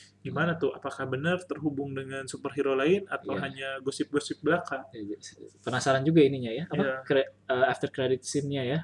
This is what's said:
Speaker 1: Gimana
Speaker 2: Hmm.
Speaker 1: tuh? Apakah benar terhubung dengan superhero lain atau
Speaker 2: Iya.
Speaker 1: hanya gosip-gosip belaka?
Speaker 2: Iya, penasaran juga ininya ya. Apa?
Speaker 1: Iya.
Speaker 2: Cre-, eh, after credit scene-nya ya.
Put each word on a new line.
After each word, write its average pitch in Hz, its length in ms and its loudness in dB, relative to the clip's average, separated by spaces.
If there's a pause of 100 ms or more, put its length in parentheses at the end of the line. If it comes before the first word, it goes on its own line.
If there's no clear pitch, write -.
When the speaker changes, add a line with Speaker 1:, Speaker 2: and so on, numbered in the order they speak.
(180)
Speaker 1:
Gimana 151 340 -2
Speaker 2:
Hmm. 165 80 -4
Speaker 1:
tuh? 135 120 2
Apakah - 340 -8
benar 147 360 0
terhubung 139 500 -4
dengan 135 320 -6
superhero 135 480 -2
lain 160 340 4
atau - 260 -6
Speaker 2:
Iya. - 100 -2
Speaker 1:
hanya 135 260 -6 (100)
gosip-gosip 143 640 -2
belaka? 151 500 0
Speaker 2:
Iya, 104 240 -10 (460)
penasaran 131 420 0
juga 160 180 6
ininya 135 300 6
ya. 131 160 -4
Apa? 151 120 -4
Speaker 1:
Iya. 139 240 0
Speaker 2:
Cre-, 135 280 2 (160)
eh, 131 200 4
after 127 220 0
credit 131 320 0
scene-nya 139 440 -2
ya. 139 200 0